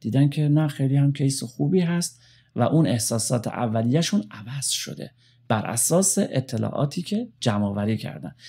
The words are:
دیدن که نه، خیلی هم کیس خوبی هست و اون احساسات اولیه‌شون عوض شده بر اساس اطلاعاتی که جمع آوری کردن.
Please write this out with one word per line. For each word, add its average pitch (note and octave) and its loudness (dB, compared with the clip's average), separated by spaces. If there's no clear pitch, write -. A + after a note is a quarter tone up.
دیدن C3+ 2
که D3 0
نه، D3+ 4
خیلی C#3 0
هم C#3 4
کیس C3+ -2
خوبی D3 0
هست F3 -2
و A#2+ 2
اون D3+ 4
احساسات A#2 0
اولیه‌شون A#2+ 0
عوض A#2+ -8
شده - -8
بر A2 0
اساس E3+ 2
اطلاعاتی C3+ -2
که A3+ -4
جمع G#2 0
آوری G2+ 0
کردن. - -10